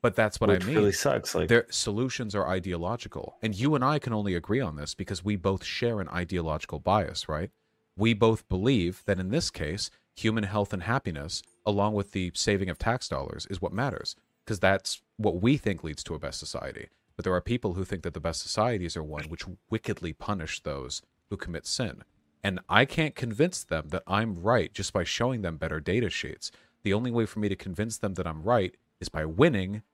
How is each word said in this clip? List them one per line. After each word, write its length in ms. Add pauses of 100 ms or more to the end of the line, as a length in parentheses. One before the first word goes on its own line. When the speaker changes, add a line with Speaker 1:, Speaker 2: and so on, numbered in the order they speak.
Speaker 1:
But 140
that's 260
what 80
I 40
Speaker 2:
which 140
Speaker 1:
mean. 100
Speaker 2:
really 160
sucks, 420
like 140
Speaker 1:
Their 220
solutions 640
are 120
ideological, 920
and 100
you 220
and 100
I 140
can 140
only 240
agree 240
on 160
this 180
because 300
we 100
both 300
share 360
an 80
ideological 720
bias, 500
right? 220 (460)
We 180
both 340
believe 580
that 120
in 120
this 200
case, 400 (240)
human 300
health 280
and 120
happiness, 580 (240)
along 280
with 180
the 200
saving 380
of 80
tax 300
dollars, 380
is 140
what 120
matters, 420 (320)
'cause 140
that's 420 (140)
what 260
we 140
think 260
leads 220
to 100
a 60
best 180
society. 520 (260)
But 80
there 100
are 60
people 340
who 100
think 200
that 100
the 60
best 200
societies 560
are 60
one 220
which 200 (240)
wickedly 440
punish 500
those 400 (260)
who 80
commit 300
sin. 380 (400)
And 240
I 160
can't 320
convince 480
them 240
that 180
I'm 300
right 360
just 200
by 100
showing 400
them 140
better 240
data 300
sheets. 420 (320)
The 100
only 160
way 160
for 140
me 80
to 80
convince 420
them 160
that 140
I'm 160
right 320 (240)
is 80
by 160
winning 580 (120)